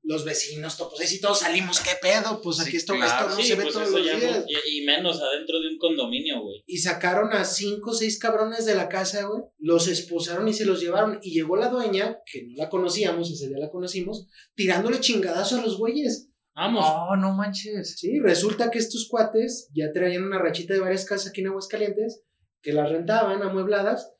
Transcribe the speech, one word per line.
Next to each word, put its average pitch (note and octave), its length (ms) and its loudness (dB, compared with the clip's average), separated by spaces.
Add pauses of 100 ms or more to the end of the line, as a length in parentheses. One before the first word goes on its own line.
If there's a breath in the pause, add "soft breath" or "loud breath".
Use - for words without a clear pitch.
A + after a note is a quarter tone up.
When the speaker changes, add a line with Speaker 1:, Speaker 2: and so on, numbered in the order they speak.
Speaker 1:
Los D3+ 160 -2
vecinos, D3+ 520 -4
to-, E3+ 120 -8
pues D3+ 120 -10
ahí F3+ 80 0
sí G3 120 -2
todos G3+ 200 4
salimos, F3+ 400 2
"¿Qué F#3 100 0 (100)
pedo?". G#3+ 400 2
Pues E3 180 -2
Speaker 2:
Sí, E3 100 0
Speaker 1:
aquí - 80 -2
esto, - 180 0
Speaker 2:
claro. A#2+ 180 4
Speaker 1:
esto B2+ 180 2
no G#3 120 0
Speaker 3:
Sí, A#3+ 60 4
Speaker 1:
se G#3+ 80 4
ve G3+ 60 0
Speaker 3:
pues D#3 120 -2
Speaker 1:
todos - 140 0
Speaker 3:
eso - 100 4
Speaker 1:
los F3 80 2
Speaker 3:
ya D#3+ 100 2
Speaker 1:
días. E3+ 220 2
Speaker 3:
mu-, F3 60 -2 (240)
y, D3+ 140 -2
y - 40 -4
menos E3 340 2
adentro D3 400 -2
de D#3+ 80 -4
un D#3+ 100 -6
condominio, C#3+ 640 -2
güey. G#2 220 -12
Speaker 1:
Y F3+ 140 -6
sacaron F#3 540 0
a G3 120 0
cinco G#3 460 -4
o - 20 -2
seis A3 240 0
cabrones A3 500 0
de G#3 100 2
la F3+ 120 0
casa, F#3+ 380 -4
güey, A3 160 -6 (160)
los E3 300 4
esposaron E3+ 580 -2
y G#3+ 60 2
se G#3+ 120 -2
los F3+ 160 4
llevaron, G3 420 2
y F3+ 120 -10
llegó D#3+ 220 2
la A#3+ 140 2
dueña, A3 480 0 (120)
que B2 160 -10
no A#2+ 100 -18
la D#3 120 -4
conocíamos, E3+ 640 0
ese C#3 160 -8
día C#3 100 -6
la D3+ 120 -4
conocimos, F3+ 580 -6 (260 loud breath)
tirándole G3 460 2
chingadazo G3 580 2
a A#3 40 -2
los G3 140 0
güeyes. A#3+ 540 -2 (240)
Speaker 3:
Vamos. G3+ 340 2
Speaker 2:
Oh, E3+ 280 2
no F#3+ 160 4
manches. G3+ 680 -4
Speaker 1:
Sí, B3 220 0
resulta G#3+ 500 4
que A#3 80 -2
estos A3 320 -2
cuates A3+ 640 0
ya D3+ 180 0
traían F3+ 300 0
una F#3+ 160 -2
rachita E3+ 340 0
de F#3+ 80 2
varias F#3 240 0
casas G3 260 -4
aquí - 100 -8
en F#3+ 80 -2
Aguascalientes, G#3 760 -2 (400)
que D3 100 -2
las D3+ 180 2
rentaban G3 520 2
amuebladas G3 760 0